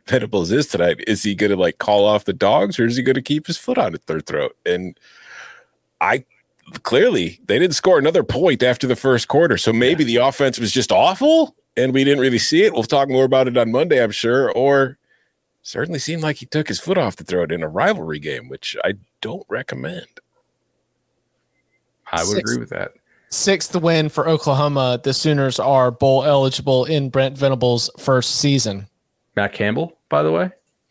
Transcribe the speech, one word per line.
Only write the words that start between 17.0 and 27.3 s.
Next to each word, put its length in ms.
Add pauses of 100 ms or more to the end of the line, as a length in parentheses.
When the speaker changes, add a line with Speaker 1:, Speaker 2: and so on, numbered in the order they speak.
Speaker 1:
the 80
throat 260
in 140
a 40
rivalry 520
game, 280
which 360
I 100 (260)
don't 280
recommend. 720 (1900)
Speaker 2:
I 100
would 140
Speaker 3:
Six. 160
Speaker 2:
agree 80
with 80
that. 240 (380)
Speaker 3:
Sixth 440
win 360
for 180
Oklahoma. 760
The 100
Sooners 460
are 320
bowl 340
eligible 600
in 260
Brent 260